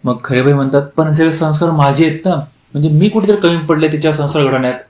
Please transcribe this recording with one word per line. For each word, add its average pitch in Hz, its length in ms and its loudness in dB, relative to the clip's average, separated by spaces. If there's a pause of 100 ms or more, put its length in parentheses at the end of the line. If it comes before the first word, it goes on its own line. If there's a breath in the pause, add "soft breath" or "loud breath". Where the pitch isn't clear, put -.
मग 123 200 -2
खरेबाई 131 300 2
म्हणतात, 139 280 2
"पण 156 300 -2
सगळे 160 200 2
संस्कार 156 400 -2
माझे 143 360 2
आहेत 151 180 -4
ना, 180 100 0 (380)
म्हणजे 147 160 0
मी 160 200 2
कुठेतरी 208 260 2
कमी 170 220 0
पडले 156 300 -2
तिच्यावर 151 300 -2
संस्कार 147 260 -2
घडवण्यात." 127 360 -2 (100)